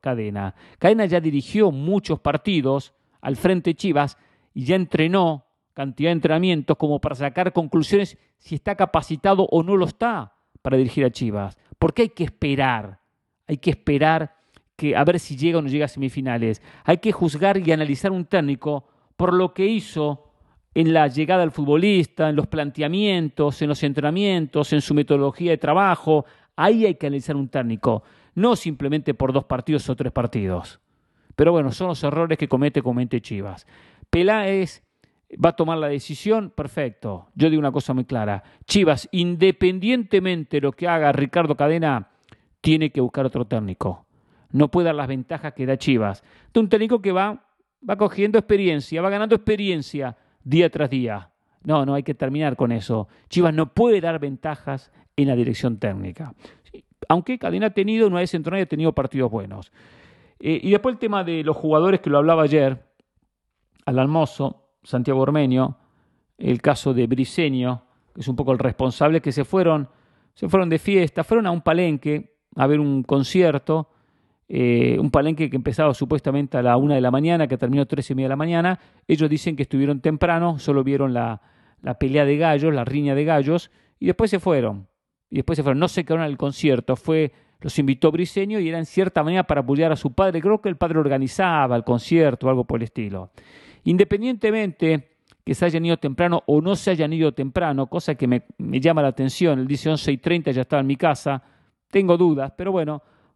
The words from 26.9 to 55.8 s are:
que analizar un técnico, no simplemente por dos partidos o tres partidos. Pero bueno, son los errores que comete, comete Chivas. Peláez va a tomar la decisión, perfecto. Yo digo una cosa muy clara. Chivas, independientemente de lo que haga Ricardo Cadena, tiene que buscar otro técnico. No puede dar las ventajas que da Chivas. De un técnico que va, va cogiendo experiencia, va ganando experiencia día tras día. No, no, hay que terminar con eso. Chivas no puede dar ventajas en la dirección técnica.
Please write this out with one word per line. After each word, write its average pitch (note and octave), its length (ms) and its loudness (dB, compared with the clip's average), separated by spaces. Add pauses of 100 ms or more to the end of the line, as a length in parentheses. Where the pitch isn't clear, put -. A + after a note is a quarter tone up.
que D3+ 120 -6
analizar C#3+ 280 -4
un C3+ 140 -4
técnico, A#2 540 -2 (320)
no A3 200 4
simplemente D3 580 -4
por C3 200 -2
dos C3+ 120 0
partidos C3+ 440 -4
o B2+ 60 -4
tres C3 160 -6
partidos. G2 680 -4 (560)
Pero D#3 160 4
bueno, D3 200 0
son F3+ 160 -6
los D#3+ 160 -6
errores D#3 340 -2
que D3 100 -4
comete, C#3 340 0
comete B2 400 -2
Chivas. G2+ 440 -12 (440)
Peláez G3 720 0 (600)
va E3+ 60 6
a E3 60 0
tomar D#3+ 220 -2
la D#3 100 -4
decisión, F3 640 -4
perfecto. A2+ 840 -8
Yo D#3 140 4
digo D#3 100 2
una C#3+ 120 0
cosa C3 220 -4
muy B2+ 120 -2
clara. G#2 380 -4 (220)
Chivas, D#3+ 460 2
independientemente F#3 1500 0
de C#3+ 40 0
lo C#3 120 0
que F3 140 -6
haga D#3+ 240 2
Ricardo D3 440 0
Cadena, D3 540 0 (520)
tiene D#3 300 2
que C#3 100 -2
buscar B2+ 240 -2
otro B2 200 -4
técnico. G2+ 600 -6 (460)
No C#3+ 180 2
puede F3 160 2
dar D#3+ 100 0
las C#3+ 120 -4
ventajas C3+ 460 -8
que C3 120 -6
da C3 120 0
Chivas. A2 460 0 (300)
De A#3 60 4
un G#3+ 100 0
técnico G#3+ 320 0
que G3 100 -2
va, G3 340 -2 (420)
va G#3 100 -2
cogiendo G#3 400 2
experiencia, F3+ 640 0
va F#3+ 80 -2
ganando G#3 260 0
experiencia F3+ 840 -4 (260)
día D#3 260 4
tras D3 200 -2
día. A#2 400 -6 (340)
No, C#3+ 220 0
no, C#3 80 -2
hay C#3 100 -2
que D3 100 -6
terminar C#3+ 420 -4
con A#2+ 160 0
eso. A2 360 -4 (220)
Chivas E3+ 240 2
no D#3 200 -2
puede G#3+ 280 4
dar E3 180 -4
ventajas C#3 720 -8 (240)
en C#3 120 2
la C3+ 80 2
dirección A#2+ 420 -2
técnica. G2 560 -8 (720)